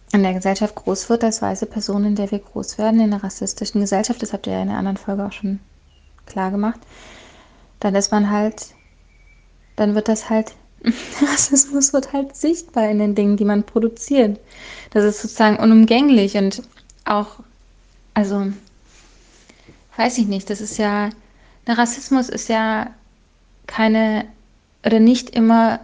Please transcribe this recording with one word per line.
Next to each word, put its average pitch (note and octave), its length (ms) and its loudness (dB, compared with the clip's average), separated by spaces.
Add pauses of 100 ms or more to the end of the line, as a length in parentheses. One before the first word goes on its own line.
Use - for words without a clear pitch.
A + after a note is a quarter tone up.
(140)
in G3+ 100 4
der F#3 100 0
Gesellschaft G3 420 -2
groß - 340 -6
wird, A#3 140 2
als A3 180 -2
weiße G3 240 -4
Person, G3+ 380 -4
in G#3 120 0
der G3+ 160 -4
wir G3+ 80 -4
groß - 380 -10
werden, A3 220 2
in G#3+ 140 2
einer G3+ 100 -4
rassistischen G3 560 -6
Gesellschaft, G3+ 420 -2
das G#3+ 120 -8
habt G3+ 140 -10
ihr F#3+ 60 -4
ja F#3 80 -4
in F#3+ 60 -4
der G3 100 -4
anderen F#3+ 200 -4
Folge G3 280 -6
auch G3+ 60 -8
schon G3 280 -6 (640)
klar F#3+ 260 -6
gemacht, G#3 280 -2 (1000)
dann G3 160 -2
ist G3+ 160 0
man G#3 180 2
halt, G#3 380 -2 (1120)
dann G#3 180 0
wird G#3+ 140 0
das A3 200 -2
halt, A3 240 -2 (300)
<laughs> A#3+ 80 2 (300)
Rassismus C#4 720 0
wird C4+ 180 -2
halt C#4 240 -4
sichtbar D4 540 -2
in G#3+ 100 0
den G#3 160 0
Dingen, G#3 220 2
die G3+ 80 0
man G#3 180 2
produziert. A3+ 760 0 (520)
Das G#3 140 4
ist G#3 160 0
sozusagen G#3+ 360 2
unumgänglich A3 800 6
und G3 260 0 (440)
auch, G#3 340 -4 (760)
also, G3+ 380 -2 (1400)
weiß A#3+ 220 -2
ich A3 100 0
nicht, G3 220 -6
das G#3 100 -8
ist G#3+ 180 -12
ja, G#3 320 -2 (580)
der A#3 100 0
Rassismus B3 500 0
ist - 220 -8
ja A3 380 -2 (800)
keine, A3 580 0 (600)
oder A3+ 140 4
nicht A#3+ 300 4
immer A3+ 540 2